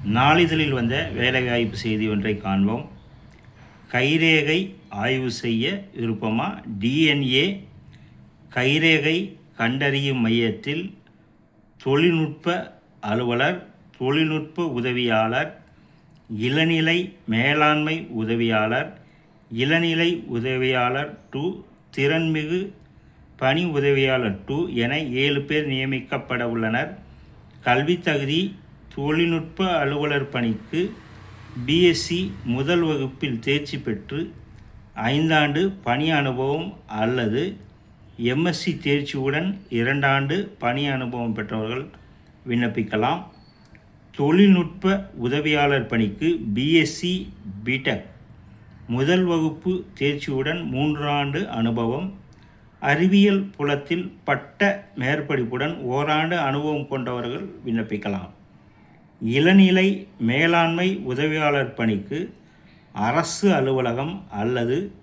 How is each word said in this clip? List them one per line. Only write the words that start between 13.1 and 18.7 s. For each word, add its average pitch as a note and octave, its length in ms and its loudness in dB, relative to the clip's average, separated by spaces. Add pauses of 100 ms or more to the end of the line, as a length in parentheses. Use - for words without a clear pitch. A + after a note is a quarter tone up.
தொழில்நுட்ப D#3 680 0 (100)
உதவியாளர், A#2+ 720 0 (960)
இளநிலை D#3+ 500 2 (360)
மேலாண்மை D3+ 640 2 (240)
உதவியாளர், A2+ 680 0 (640)